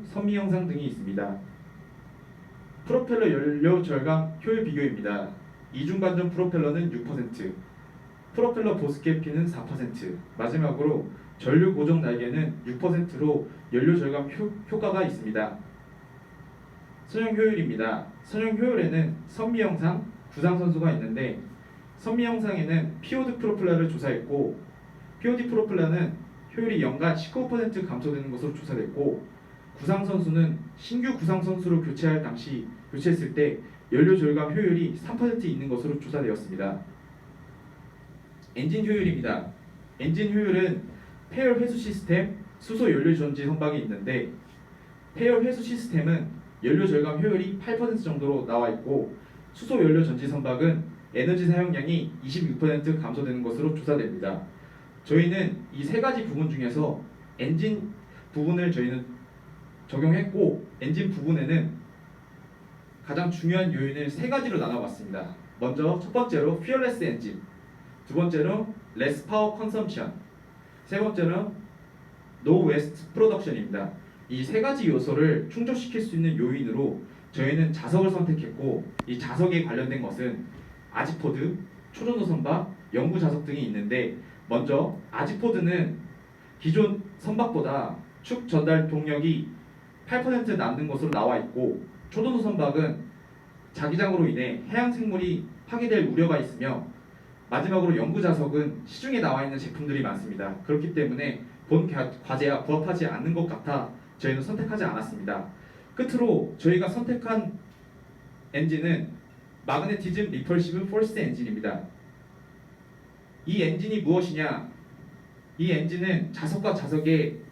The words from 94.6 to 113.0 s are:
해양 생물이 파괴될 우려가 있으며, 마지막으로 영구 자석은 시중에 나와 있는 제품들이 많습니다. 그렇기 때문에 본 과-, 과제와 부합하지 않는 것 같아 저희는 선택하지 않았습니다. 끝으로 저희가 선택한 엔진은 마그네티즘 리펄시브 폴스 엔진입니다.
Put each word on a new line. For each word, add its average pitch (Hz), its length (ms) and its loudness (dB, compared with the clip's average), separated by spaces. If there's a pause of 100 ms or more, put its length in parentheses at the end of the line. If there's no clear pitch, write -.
해양 240 200 2
생물이 185 540 -2 (240)
파괴될 220 400 2
우려가 160 300 4
있으며, 127 500 -4 (600)
마지막으로 180 460 2
영구 - 260 0
자석은 151 640 2
시중에 254 360 -4
나와 139 220 0
있는 139 140 -6
제품들이 147 440 -4
많습니다. 98 540 -6 (100)
그렇기 151 280 0
때문에 139 480 -2 (280)
본 165 180 6
과-, 135 240 -4 (100)
과제와 139 420 0
부합하지 160 420 0
않는 156 280 -2
것 165 140 0
같아 - 420 -4 (280)
저희는 135 240 -2
선택하지 208 420 -4
않았습니다. 196 640 -6 (460)
끝으로 240 600 2
저희가 180 320 4
선택한 233 680 -2 (960)
엔진은 160 560 0 (560)
마그네티즘 180 640 -2
리펄시브 170 560 0
폴스 214 320 0
엔진입니다. - 640 -2 (1600)